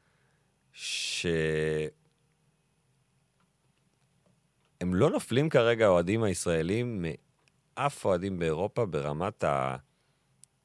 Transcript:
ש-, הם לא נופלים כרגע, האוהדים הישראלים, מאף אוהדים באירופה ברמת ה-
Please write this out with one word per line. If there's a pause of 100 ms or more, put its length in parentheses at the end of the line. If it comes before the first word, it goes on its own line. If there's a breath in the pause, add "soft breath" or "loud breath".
(720)
ש-, (3500)
הם
לא
נופלים
כרגע,
האוהדים
הישראלים, (720)
מאף
אוהדים
באירופה
ברמת
ה- (880)